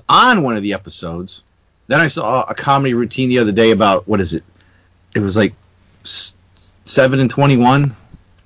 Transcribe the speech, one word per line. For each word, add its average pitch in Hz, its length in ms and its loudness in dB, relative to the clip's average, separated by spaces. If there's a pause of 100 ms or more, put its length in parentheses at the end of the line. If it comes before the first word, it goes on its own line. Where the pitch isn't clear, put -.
on 208 340 4
one 120 140 -2
of 101 60 -6
the 101 120 -4
episodes. 90 680 -12 (460)
Then 143 120 0
I 165 60 0
saw 131 380 -2
a 113 100 -10
comedy 139 400 -2
routine 120 340 -4
the 123 120 2
other 107 120 0
day 113 180 4
about, 101 380 2
what 104 120 0
is 90 140 -4
it? 78 100 -8 (720)
It 110 60 -2
was, 98 160 -2
like, 104 180 2 (500)
s-, - 300 -6 (500)
seven 131 360 2
and 127 100 2
twenty-one. 139 680 2 (500)